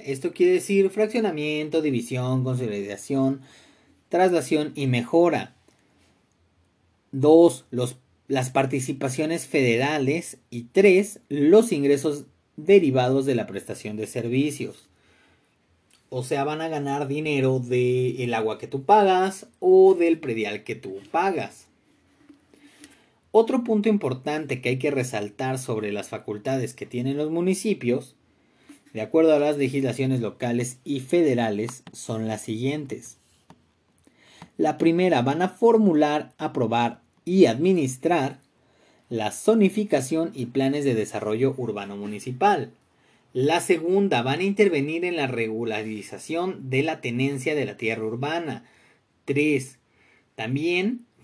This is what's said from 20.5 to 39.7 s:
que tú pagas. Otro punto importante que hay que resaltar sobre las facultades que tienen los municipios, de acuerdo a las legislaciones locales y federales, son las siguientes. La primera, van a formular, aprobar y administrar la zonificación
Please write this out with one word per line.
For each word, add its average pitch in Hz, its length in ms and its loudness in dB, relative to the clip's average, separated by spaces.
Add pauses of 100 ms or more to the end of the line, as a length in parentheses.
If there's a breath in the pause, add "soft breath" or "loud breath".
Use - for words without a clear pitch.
que 117 100 -8
tú 98 220 -12 (160)
pagas. 165 560 -4 (1600 soft breath)
Otro 226 320 4
punto 220 260 0
importante 151 720 -2
que 123 100 -2
hay 131 80 -2
que 147 120 -2
resaltar 131 720 -4
sobre 107 320 -6
las 101 160 -8
facultades 110 640 -6
que - 100 -14
tienen 127 320 -6
los 151 140 -4
municipios, 170 840 -2 (760 soft breath)
de 110 100 -6
acuerdo 160 340 4
a - 20 4
las 147 180 0
legislaciones 131 640 -2
locales 120 640 -4
y 143 160 -6
federales, 123 920 0
son 110 340 -8
las 110 160 -6
siguientes. 127 760 -8 (1400 loud breath)
La 156 160 0
primera, 165 460 2
van 139 180 0
a 185 80 0
formular, 180 880 2
aprobar 117 640 -2 (240)
y 180 220 6
administrar 143 920 0 (680 soft breath)
la 107 220 -4
zonificación 160 1040 0